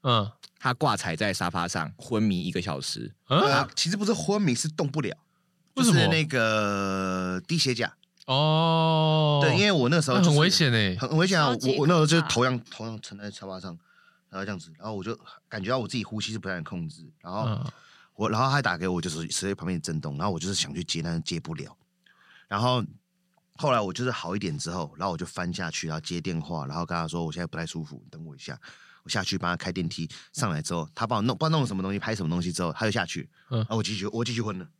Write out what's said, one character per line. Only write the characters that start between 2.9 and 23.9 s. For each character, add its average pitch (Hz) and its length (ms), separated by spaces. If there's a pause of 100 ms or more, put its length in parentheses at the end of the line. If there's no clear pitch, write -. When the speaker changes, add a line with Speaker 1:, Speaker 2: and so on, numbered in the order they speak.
Speaker 1:
嗯？ 143 120
Speaker 3:
呃， 220 340
其 - 140
实 196 80
不 202 80
是 214 80
昏 196 280
迷， 151 140
是 151 140
动 151 180
不 143 140
了。 - 160 (600)
Speaker 1:
为 262 60
什 240 80
么？ 156 60
Speaker 3:
就 131 60
是 - 60
那 160 180
个 98 1200
低 170 80
血 135 180
钾。 113 160 (360)
Speaker 1:
哦。 156 1160
Speaker 3:
对， - 140
因 196 80
为 208 80
我 131 160
那 165 100
时 151 120
候 123 80
就 180 60
是 175 40
Speaker 1:
那 151 60
很 147 80
危 185 80
险 156 200
欸。 104 300
Speaker 3:
很， 127 80
很 160 80
危 175 100
险 185 140
啊。 147 60
Speaker 4:
超 123 100
级 123 120
可 135 40
怕。 139 60
Speaker 3:
我， - 20
我 139 60
那 175 80
时 170 40
候 156 80
就 165 220
头 120 160
仰， 127 160 (100)
头 - 140
仰 110 160
沉 - 160
在 101 140
沙 98 160
发 95 120
上， 90 180 (520)
然 95 100
后 98 60
这 101 60
样 95 80
子， 80 180
然 87 100
后 110 80
我 98 80
就 110 160 (300)
感 104 160
觉 107 60
到 131 80
我 107 100
自 131 80
己 107 80
呼 107 160
吸 107 100
是 110 80
不 92 80
太 95 80
能 85 80
控 85 240
制， 80 240 (100)
然 87 120
后 110 140
Speaker 1:
嗯。 110 200 (480)
Speaker 3:
我， 107 140
然 110 100
后 131 120
他 139 100
打 98 160
给 87 100
我， 90 140
就 85 80
是 80 200
直 - 180
接 98 80
旁 78 120
边 90 140
震 80 180
动， 71 200
然 87 80
后 104 40
我 85 80
就 78 80
是 98 80
想 73 200
去 85 100
接， 82 160
但 82 140
是 82 80
接 82 180
不 80 140
了。 71 200 (760)
然 101 120
后 123 240 (720)
后 143 160
来 117 80
我 98 100